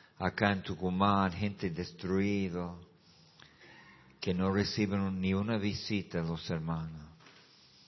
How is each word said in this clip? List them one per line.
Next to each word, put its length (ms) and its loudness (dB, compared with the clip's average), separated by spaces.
acá 360 2
en 100 -2
Tucumán, 680 2
gente 360 -2
destruido, 1120 -2
que 120 0
no 180 2
reciben 680 2
ni 140 2
una 240 2
visita 640 -2
de 60 0
los 220 -4
hermanos. 600 -4